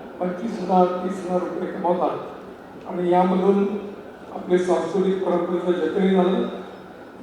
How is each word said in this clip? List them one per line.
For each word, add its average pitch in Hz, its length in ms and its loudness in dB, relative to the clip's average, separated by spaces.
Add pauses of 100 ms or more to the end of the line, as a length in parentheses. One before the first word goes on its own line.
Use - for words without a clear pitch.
(200)
पंचवीस 185 400 -4
हजार, 185 260 6 (160)
तीस 185 220 -4
हजार 180 160 0
रुपये 180 320 -4
कमवतात - 1160 -4
आणि 175 200 0
यामधून 190 560 4 (680)
आपले 180 240 2
सांस्कृतिक 185 680 2
परंपरेचं 175 560 0
जतनही 190 340 2
झालं. 131 340 4 (760)